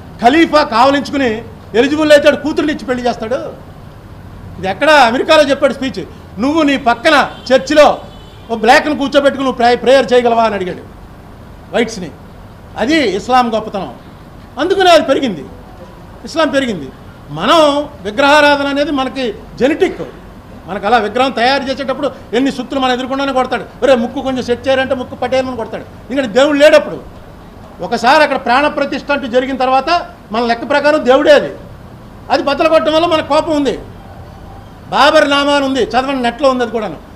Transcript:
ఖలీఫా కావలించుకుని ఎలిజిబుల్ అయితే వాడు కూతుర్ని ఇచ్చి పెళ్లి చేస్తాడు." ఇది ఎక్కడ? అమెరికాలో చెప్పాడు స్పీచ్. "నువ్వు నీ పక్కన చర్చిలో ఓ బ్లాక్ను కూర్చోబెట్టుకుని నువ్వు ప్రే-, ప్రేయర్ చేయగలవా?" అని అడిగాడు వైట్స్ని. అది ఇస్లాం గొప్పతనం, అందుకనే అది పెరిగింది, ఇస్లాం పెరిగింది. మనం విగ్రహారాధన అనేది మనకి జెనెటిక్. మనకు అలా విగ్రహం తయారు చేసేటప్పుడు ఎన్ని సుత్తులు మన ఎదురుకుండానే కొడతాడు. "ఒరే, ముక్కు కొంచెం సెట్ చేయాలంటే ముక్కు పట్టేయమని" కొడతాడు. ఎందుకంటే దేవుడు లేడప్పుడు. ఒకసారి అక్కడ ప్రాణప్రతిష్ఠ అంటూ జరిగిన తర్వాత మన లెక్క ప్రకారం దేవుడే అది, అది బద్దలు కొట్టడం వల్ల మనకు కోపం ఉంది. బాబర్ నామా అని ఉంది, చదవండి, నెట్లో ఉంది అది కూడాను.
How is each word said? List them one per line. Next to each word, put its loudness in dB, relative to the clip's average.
ఖలీఫా 4
కావలించుకుని 0
ఎలిజిబుల్ 2
అయితే 6
వాడు 2
కూతుర్ని -2
ఇచ్చి -8
పెళ్లి -4
చేస్తాడు." -6
ఇది -6
ఎక్కడ? 0
అమెరికాలో 4
చెప్పాడు 0
స్పీచ్. -6
"నువ్వు 0
నీ 2
పక్కన 2
చర్చిలో 4
ఓ -4
బ్లాక్ను 0
కూర్చోబెట్టుకుని 0
నువ్వు -2
ప్రే-, 2
ప్రేయర్ 2
చేయగలవా?" 2
అని 0
అడిగాడు -6
వైట్స్ని. -4
అది 0
ఇస్లాం 0
గొప్పతనం, -6
అందుకనే 2
అది 6
పెరిగింది, -2
ఇస్లాం -2
పెరిగింది. -4
మనం 2
విగ్రహారాధన 2
అనేది -2
మనకి -4
జెనెటిక్. 0
మనకు -6
అలా 4
విగ్రహం 0
తయారు 0
చేసేటప్పుడు -4
ఎన్ని 0
సుత్తులు -6
మన 0
ఎదురుకుండానే -4
కొడతాడు. -2
"ఒరే, 4
ముక్కు -4
కొంచెం -4
సెట్ -6
చేయాలంటే 0
ముక్కు -10
పట్టేయమని" -4
కొడతాడు. -10
ఎందుకంటే -4
దేవుడు 4
లేడప్పుడు. 4
ఒకసారి 2
అక్కడ 0
ప్రాణప్రతిష్ఠ -2
అంటూ -4
జరిగిన -2
తర్వాత 0
మన -2
లెక్క -4
ప్రకారం 2
దేవుడే 6
అది, 4
అది 0
బద్దలు 0
కొట్టడం 2
వల్ల 2
మనకు 0
కోపం 0
ఉంది. -2
బాబర్ 4
నామా 0
అని 0
ఉంది, 0
చదవండి, -2
నెట్లో 0
ఉంది -2
అది -6
కూడాను. -6